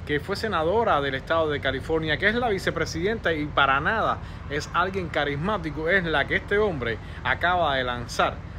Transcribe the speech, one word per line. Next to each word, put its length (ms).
que 140
fue 160
senadora 680
del 140
estado 340
de 100
California, 580
que 100
es 80
la 140
vicepresidenta 840
y 120
para 340
nada 380
es 240
alguien 360
carismático, 800
es 140
la 240
que 100
este 200
hombre 400
acaba 520
de 80
lanzar 520